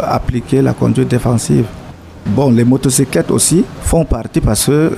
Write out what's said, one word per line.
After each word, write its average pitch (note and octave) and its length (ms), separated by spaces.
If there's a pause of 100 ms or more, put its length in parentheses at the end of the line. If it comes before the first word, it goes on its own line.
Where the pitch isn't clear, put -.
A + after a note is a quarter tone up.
appliquer B2+ 580
la B2+ 120
conduite B2 340
défensive. B2 580 (640)
Bon, C#3 240
les A#2 120
motocyclettes C3 680
aussi - 340 (160)
font E3 240
partie A#2+ 360
parce - 260
que, D3+ 300